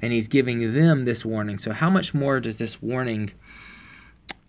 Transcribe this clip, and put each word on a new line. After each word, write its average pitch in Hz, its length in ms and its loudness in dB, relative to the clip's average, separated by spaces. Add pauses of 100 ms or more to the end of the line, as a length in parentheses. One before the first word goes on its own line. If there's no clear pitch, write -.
and 117 120 -2
he's 113 140 0
giving 117 460 2
them 147 320 6
this 120 200 -2
warning. 107 340 -4
So 107 140 -6
how 160 180 0
much 190 240 2
more 139 260 0
does 113 160 -6
this 113 240 -8
warning 113 520 -4 (1160)